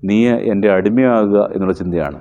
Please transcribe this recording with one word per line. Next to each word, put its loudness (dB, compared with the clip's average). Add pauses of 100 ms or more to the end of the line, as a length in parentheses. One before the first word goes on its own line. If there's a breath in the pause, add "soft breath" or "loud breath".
(100)
നീ 2 (320)
എൻ്റെ 2
അടിമയാകുക 2 (140)
എന്നുള്ള -2
ചിന്തയാണ്. -6